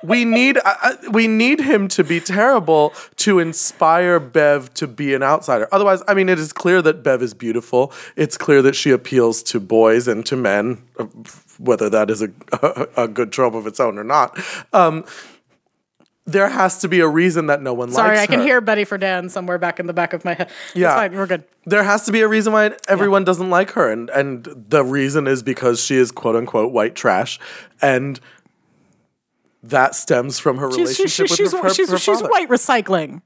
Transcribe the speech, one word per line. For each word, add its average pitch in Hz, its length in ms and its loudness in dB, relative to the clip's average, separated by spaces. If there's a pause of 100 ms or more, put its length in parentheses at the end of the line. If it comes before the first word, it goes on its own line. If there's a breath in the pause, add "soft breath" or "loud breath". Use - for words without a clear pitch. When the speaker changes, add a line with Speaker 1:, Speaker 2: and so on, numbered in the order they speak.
Speaker 1:
we 233 220 2
need, 247 400 2
I, 226 400 0
I, - 60 -12
we 226 180 2
need 247 320 2
him 240 280 2
to 190 140 0
be 170 160 -2
terrible 180 760 2 (240 loud breath)
to 196 220 2
inspire 170 800 2
Bev 143 540 0
to - 120 -6
be 135 280 -4
an 135 100 0
outsider. 135 480 0
Otherwise, 196 380 2
I 208 40 4
mean, 190 140 2
it 180 120 0
is 156 120 -8
clear 180 300 2
that 156 220 0
Bev 131 180 0
is 113 120 -6
beautiful. 120 600 -2 (240 loud breath)
It's 151 200 -2
clear 143 260 4
that 135 120 4
she - 160 0
appeals 117 520 2
to - 180 -4
boys 113 480 4
and 113 160 -2
to 139 100 -4
men, 107 480 -2 (160)
uh, 117 60 -4 (520)
whether 123 320 0
that 107 200 2
is 107 120 -2
a, 107 80 -4 (220)
<laughs> - 360 -2 (100)
a, 123 60 0
a 117 40 -2
good 110 240 -4
trope 123 220 0
of 110 120 -8
its 107 140 -10
own 113 180 -6
or 104 60 -10
not. 131 340 0 (360 loud breath)
Um, 165 320 2 (1200 loud breath)
there 196 240 2
has 190 300 0
to 196 80 -4
be 175 140 2
a 160 60 4
reason 160 400 0
that 143 140 2
no 131 120 -4
one 123 180 -6
Speaker 2:
Sorry, 214 260 2
Speaker 1:
likes 208 40 2
Speaker 2:
I 208 60 0
can 247 120 0
Speaker 1:
her. 240 60 0
Speaker 2:
hear 254 160 2
Betty 208 240 -2
Friedan 190 440 -4
somewhere 180 280 -6
back 170 220 -4
in 175 80 -6
the 175 60 -8
back 170 200 -2
of 165 100 -8
my 175 100 -4
head. 165 160 -6 (180 loud breath)
It's - 100 -12
Speaker 1:
Yeah. 170 180 4
Speaker 2:
fine, 180 200 0
we're 196 120 -4
good. 175 160 -4 (220)
Speaker 1:
There 202 180 2
has 202 220 0
to 220 80 -2
be 220 80 4
a 220 80 4
reason 214 240 0
why 214 180 4 (160)
everyone 196 360 2
Speaker 2:
Yeah. 180 40 0
Speaker 1:
doesn't 185 220 0
like 185 220 2
her, 160 200 2
and, 117 180 -8
and 135 380 -4 (220)
the 147 160 4
reason 139 420 -2
is 131 160 0
because 123 400 -2
she 139 140 -2
is 123 140 2
quote 113 260 -4
unquote 117 360 -2
white 110 220 0
trash, - 440 0 (420 loud breath)
and 135 380 0 (1400 soft breath)
that 131 320 2
stems 127 440 -2
from 131 180 -2
her 135 140 -6
Speaker 2:
She's, 127 60 -6
Speaker 1:
relationship 370 500 -2
Speaker 2:
she's, 339 100 0
she's, 392 160 0
Speaker 1:
with 359 100 -4
her, - 100 2
Speaker 2:
she's, 370 160 0
Speaker 1:
her 370 80 0
Speaker 2:
she's 392 220 0
Speaker 1:
father. 392 120 -4
Speaker 2:
white 370 180 0
recycling. 190 760 -2